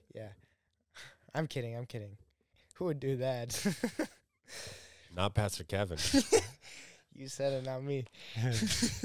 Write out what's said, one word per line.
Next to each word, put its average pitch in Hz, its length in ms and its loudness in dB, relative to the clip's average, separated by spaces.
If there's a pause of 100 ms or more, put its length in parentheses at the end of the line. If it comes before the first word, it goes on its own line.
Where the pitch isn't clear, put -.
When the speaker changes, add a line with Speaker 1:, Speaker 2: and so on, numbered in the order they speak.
(140)
Speaker 1:
Yeah. 107 160 -10 (1040)
I'm 156 120 0
kidding, 117 280 -4
I'm 120 100 -4
kidding. 104 320 -10 (580)
Who 180 100 -4
would 151 140 2
do 135 180 2
that? 123 480 -2 (800)
<laughs> - 720 -16
Speaker 2:
Not 98 180 2
Pastor 101 300 0
Kevin. 95 400 0
Speaker 1:
<laughs> - 40 2 (1080)
You 135 120 -10
said 139 260 0
it, 131 100 -2
not 131 200 -4
me. 139 220 -2 (300)
<laughs> 113 80 0 (600)